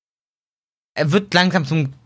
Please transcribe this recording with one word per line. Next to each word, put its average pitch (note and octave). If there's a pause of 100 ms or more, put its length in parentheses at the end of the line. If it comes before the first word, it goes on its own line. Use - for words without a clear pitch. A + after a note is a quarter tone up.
(920)
er D3+
wird G3+
langsam F3+
zum C#3 (120)